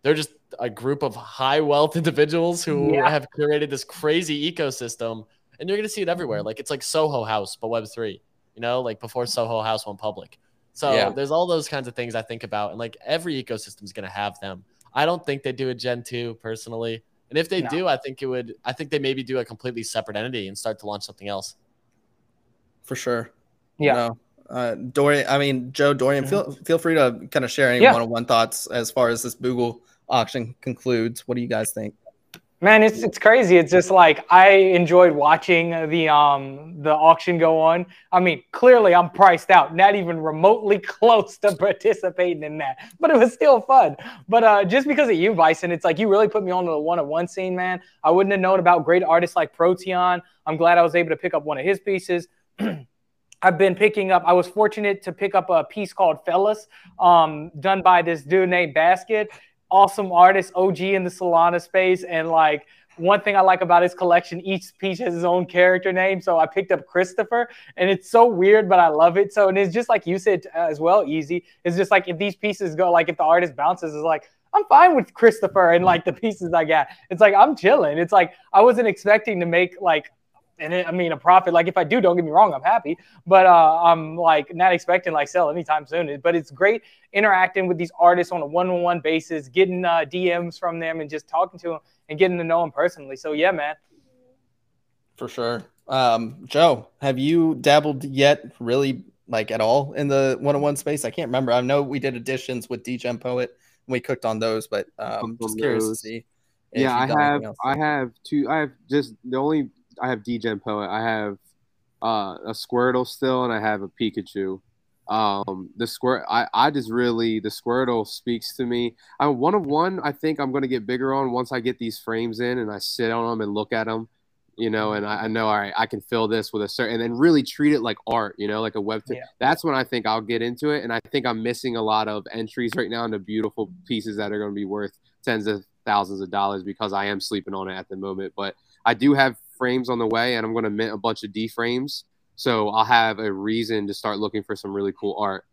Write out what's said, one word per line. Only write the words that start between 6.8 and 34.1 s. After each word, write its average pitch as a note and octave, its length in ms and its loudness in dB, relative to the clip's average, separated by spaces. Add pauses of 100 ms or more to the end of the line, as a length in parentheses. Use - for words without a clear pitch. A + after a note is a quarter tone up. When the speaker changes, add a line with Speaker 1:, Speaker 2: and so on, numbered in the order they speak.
Speaker 1:
Soho D3 400 -2
House, G#2+ 320 -4
but A2+ 120 -10
Web A2+ 260 -4
three, A2 280 -10 (340)
you A2+ 60 -16
know, A#2+ 200 -4
like, A2+ 180 -8
before A#2+ 260 -8
Soho A2+ 360 -4
House A2 240 -4
went G2+ 140 -14
public. - 400 -12 (340)
So C#3+ 200 -4
Speaker 3:
Yeah. G#2 180 2
Speaker 1:
there's C#3 200 -6
all E3+ 140 0
those E3 220 -4
kinds C3+ 200 -8
of A#2+ 80 -16
things A#2 200 -10
I A2+ 80 -4
think A2+ 200 -14
about, G#2 280 -6
and, A2 80 -16
like, A#2 260 -12
every D#3 380 -6
ecosystem's G#2 500 -14
gonna G2 160 -14
have G2+ 300 -8
them. F#2+ 240 -16 (300)
I C#3 120 0
don't E3+ 200 -4
think C#3 180 -6
they C3+ 80 -6
do C3 180 -8
a B2+ 60 -8
Gen A#2+ 280 -6
two A#2+ 380 -10
personally. A2+ 640 -10 (260)
And C#3+ 80 -4
if E3 120 -4
they F#3 120 -4
Speaker 2:
No. B2 80 -6
Speaker 1:
do, F3 180 -4
I C#3 100 0
think C3+ 240 -14
it C3+ 60 -8
would, B2 260 -8 (100)
I B2 100 -8
think C#3+ 180 -12
they D3+ 80 -2
maybe C3+ 240 -6
do B2+ 160 -6
a A#2 60 -6
completely A#2 380 -12
separate A2 340 -8
entity A2+ 300 -8
and G2 100 -14
start A2 220 -8
to - 80 -18
launch G#2 160 -10
something G2 240 -18
else. G2 280 -10 (1300)
Speaker 3:
For - 120 -10
sure. A#2+ 360 -6 (480)
Speaker 2:
Yeah. D3 140 2
Speaker 3:
No. A#2 240 -2 (320)
Uh, A#2+ 260 -6
Dorian, C#3 520 0
I C#3 100 0
mean, C3 340 -4
Joe, C#3+ 220 0
Dorian, C3+ 320 0
Speaker 2:
Mm-hmm. E3 260 -4
Speaker 3:
feel, - 0 - (140)
feel E3 120 0
free E3 180 -2
to B2 360 0
kinda C3 160 -2
share C3+ 220 0
any B2 140 2
Speaker 2:
Yeah. C#3 100 8
Speaker 3:
one-on-one A#2 320 -4
thoughts A2+ 420 -2
as A#2 240 -6
far B2 180 0
as A#2 140 -4
this B2 120 -10
Boogle A#2+ 440 -6 (300)
auction A#2+ 520 -4
concludes. A#2+ 680 -6
What B2 80 -6
do A#2+ 60 -6
you A#2+ 60 -8
guys A2 240 -6
think? A2 240 -10 (680)
Speaker 2:
Man, G#3+ 200 6
it's, A3 220 2
it's - 160 -6
crazy. G#3+ 380 6
It's D#3 140 4
just F3+ 200 2
like, E3+ 380 6